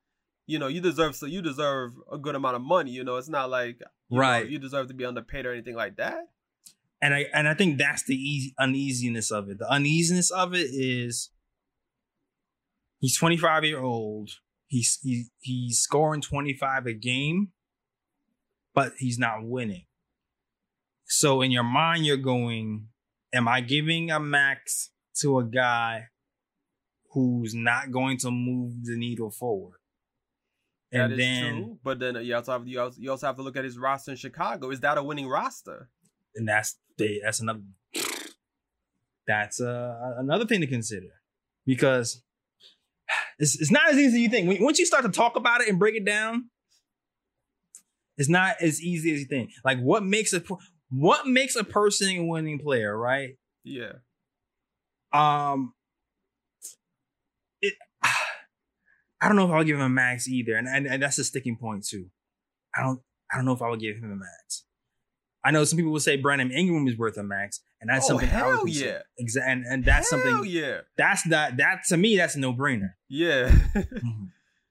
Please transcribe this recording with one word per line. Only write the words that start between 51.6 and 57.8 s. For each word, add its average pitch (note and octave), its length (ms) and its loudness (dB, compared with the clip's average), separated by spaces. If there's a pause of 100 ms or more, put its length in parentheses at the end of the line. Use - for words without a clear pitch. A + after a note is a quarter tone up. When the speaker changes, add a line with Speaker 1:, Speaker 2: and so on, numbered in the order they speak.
Speaker 2:
person G#3 460 2
a F3+ 140 -2
winning D#3+ 360 -4
player, A2+ 380 0
right? C3 400 -2 (260)
Speaker 1:
Yeah. B2 300 -12 (1200)
Speaker 2:
Um, C#3+ 600 2 (1900)
it, G3 120 0 (160)